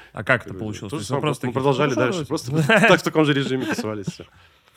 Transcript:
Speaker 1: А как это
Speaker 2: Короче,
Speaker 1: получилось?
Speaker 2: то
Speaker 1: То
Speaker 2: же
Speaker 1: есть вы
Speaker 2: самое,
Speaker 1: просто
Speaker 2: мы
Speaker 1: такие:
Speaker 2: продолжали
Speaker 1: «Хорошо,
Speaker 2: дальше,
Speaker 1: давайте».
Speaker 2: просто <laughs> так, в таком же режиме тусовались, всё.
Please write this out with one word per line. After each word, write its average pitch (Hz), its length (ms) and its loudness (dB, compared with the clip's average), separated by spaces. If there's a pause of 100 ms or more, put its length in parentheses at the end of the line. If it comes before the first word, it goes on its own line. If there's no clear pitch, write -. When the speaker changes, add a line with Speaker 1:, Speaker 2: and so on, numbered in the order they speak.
(140)
Speaker 1:
А 120 100 -10
как 123 180 2
это - 80 -14
Speaker 2:
Короче, 92 100 -12
Speaker 1:
получилось? 107 300 -10
Speaker 2:
то 143 60 -6
Speaker 1:
То - 20 -
Speaker 2:
же - 40 -8
Speaker 1:
есть - 100 -10
вы 135 60 0
Speaker 2:
самое, 135 40 -4
Speaker 1:
просто 143 240 -2
Speaker 2:
мы 127 60 -4
Speaker 1:
такие: - 20 -6
Speaker 2:
продолжали 135 400 2
Speaker 1:
«Хорошо, - 60 -2
Speaker 2:
дальше, 165 280 0
Speaker 1:
давайте». 147 240 -6
Speaker 2:
просто 160 280 4
<laughs> 220 80 6
так, 180 120 6
в - 40 -8
таком 156 220 2
же 143 80 4
режиме 131 340 -2
тусовались, 107 400 -6
всё. - 160 -10 (540)